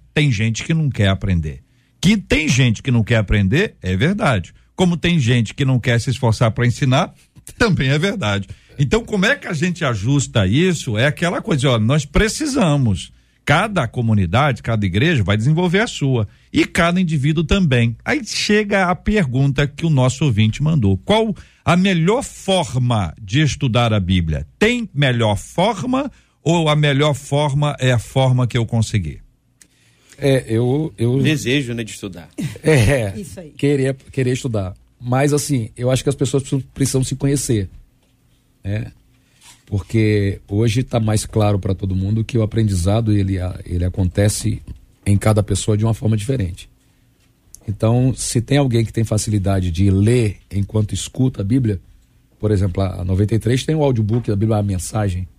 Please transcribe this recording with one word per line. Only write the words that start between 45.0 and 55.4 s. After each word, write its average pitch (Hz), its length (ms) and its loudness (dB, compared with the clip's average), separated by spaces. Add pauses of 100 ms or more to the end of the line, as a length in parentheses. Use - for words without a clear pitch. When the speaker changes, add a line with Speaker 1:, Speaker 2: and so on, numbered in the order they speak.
Speaker 2:
em 101 120 4
cada 104 260 2
pessoa 104 340 0
de 104 60 0
uma 113 100 2
forma 107 220 0
diferente. 104 540 -4 (1000)
Então, 120 480 2
se - 260 -4
tem 143 160 0
alguém 117 280 2
que - 80 -8
tem 113 100 -2
facilidade 98 680 0
de 95 200 2
ler 104 460 2 (120)
enquanto 104 440 -2
escuta - 480 -2
a - 20 -4
Bíblia, 110 380 0 (580)
por 104 120 0
exemplo, 98 300 0
a, 92 200 -4
a - 40 -6
noventa 98 300 2
e 107 40 0
três 127 260 0
tem 156 100 0
o 151 80 0
audiobook 113 460 0
da 107 60 0
Bíblia, 110 240 0
a 104 40 0
Mensagem. 92 640 -4 (120)